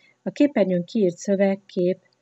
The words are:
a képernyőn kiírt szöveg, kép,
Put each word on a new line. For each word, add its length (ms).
a 60
képernyőn 540
kiírt 340
szöveg, 480
kép, 340